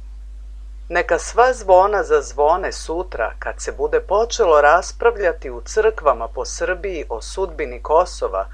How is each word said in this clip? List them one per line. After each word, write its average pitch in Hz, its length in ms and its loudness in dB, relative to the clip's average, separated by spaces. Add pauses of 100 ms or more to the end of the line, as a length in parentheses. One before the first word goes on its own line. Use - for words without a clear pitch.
(880)
Neka 170 300 0
sva 247 340 2
zvona 190 500 4
zazvone 147 680 2
sutra 156 680 -6
kad - 220 -8
se - 100 -8
bude 151 280 0
počelo 190 640 4
raspravljati 175 920 2
u 120 100 -12
crkvama 143 680 0
po 123 180 -8
Srbiji 180 640 -6
o 113 120 -8
sudbini 147 640 -6
Kosova, 127 720 0